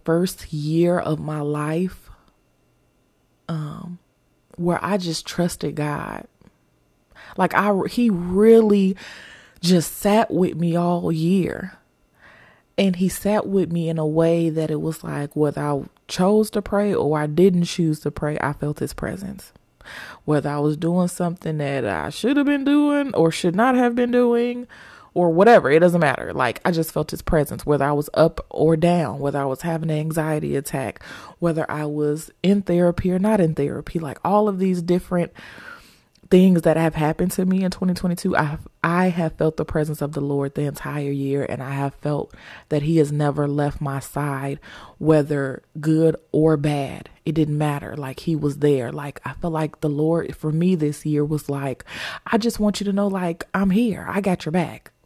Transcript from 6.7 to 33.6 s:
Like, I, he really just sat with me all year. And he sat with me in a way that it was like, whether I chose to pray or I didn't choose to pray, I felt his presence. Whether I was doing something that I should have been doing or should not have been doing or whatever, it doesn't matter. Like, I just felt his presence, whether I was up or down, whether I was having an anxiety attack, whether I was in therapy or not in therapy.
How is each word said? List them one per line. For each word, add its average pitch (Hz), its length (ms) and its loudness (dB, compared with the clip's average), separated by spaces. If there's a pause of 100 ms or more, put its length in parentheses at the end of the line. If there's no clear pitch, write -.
Like, 185 180 0
I, 202 180 4 (160)
he 240 220 2
really 202 840 6 (640)
just 170 360 2
sat 214 340 2
with 175 260 0
me 170 200 0
all 175 360 0
year. 175 680 -2 (960)
And 196 200 2
he 185 120 0
sat 202 400 -2
with 185 240 0
me 170 160 -2
in 165 100 -4
a 156 80 -2
way 165 440 2
that 156 200 -2
it 151 100 -4
was 160 220 -6
like, 147 320 -8
whether 147 260 0
I 147 220 -2 (240)
chose 208 440 2
to 208 120 -4
pray 202 320 0
or 151 240 0
I 151 80 -2
didn't 175 380 4
choose 160 360 -2
to 147 100 -6
pray, 151 300 -4
I 143 120 -2
felt 147 260 -6
his - 160 -6
presence. - 580 -10 (720)
Whether 147 260 0
I 147 80 -4
was 151 180 0
doing 175 320 0
something 170 500 -4
that 139 260 -4
I 82 260 -4
should 269 260 0
have 285 100 2
been 285 180 0
doing 285 500 2
or 165 180 2
should 175 240 -2
not 247 180 4
have 240 220 2
been 240 160 0
doing 247 560 0 (440)
or 175 180 2
whatever, 175 400 8
it 156 100 8
doesn't 175 200 6
matter. 143 320 0
Like, 123 320 -2
I 185 60 2
just 165 220 -2
felt 151 180 -4
his - 120 -10
presence, 143 440 0
whether 143 180 2
I 143 80 0
was 147 220 -2
up 165 360 2
or 160 260 2
down, 160 420 2
whether 143 220 -2
I 139 60 -2
was 131 160 -4
having 165 280 -4
an 151 80 -2
anxiety 156 560 -2
attack, 139 480 -6 (380)
whether 160 280 -2
I 151 180 -6
was 151 440 -4 (140)
in 202 180 4
therapy 175 480 2
or 180 80 0
not 214 220 2
in 160 160 2
therapy. 143 420 -4